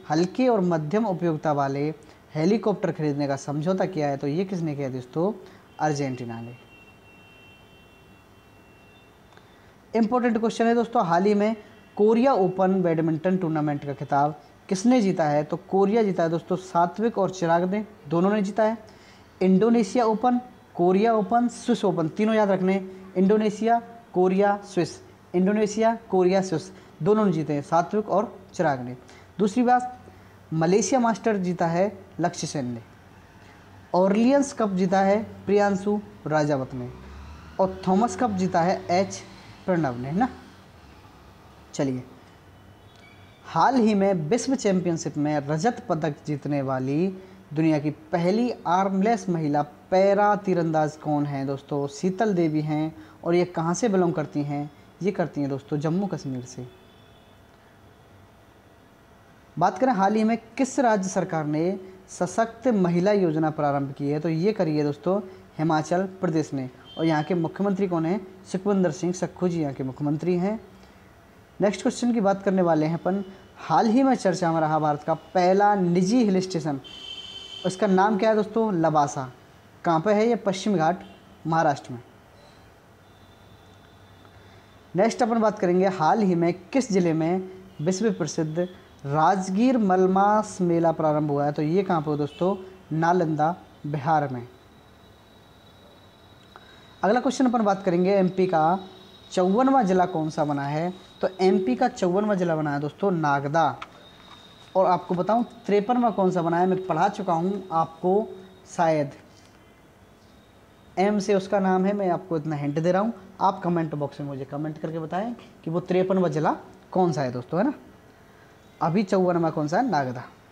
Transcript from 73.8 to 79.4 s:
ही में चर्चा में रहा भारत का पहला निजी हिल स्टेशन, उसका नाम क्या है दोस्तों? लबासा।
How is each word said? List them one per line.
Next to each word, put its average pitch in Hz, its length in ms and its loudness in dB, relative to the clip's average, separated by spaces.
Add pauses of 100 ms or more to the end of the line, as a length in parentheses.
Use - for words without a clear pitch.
ही 247 160 4
में 262 120 4
चर्चा 180 360 0
में 160 100 0
रहा 156 180 2
भारत 151 240 0
का 165 100 -2
पहला 190 640 2
निजी 190 480 2
हिल 185 180 2
स्टेशन, 151 380 -4 (840)
उसका 185 220 -2
नाम 190 300 4
क्या 220 120 2
है 220 60 4
दोस्तों? 214 380 0
लबासा। 151 580 0 (540)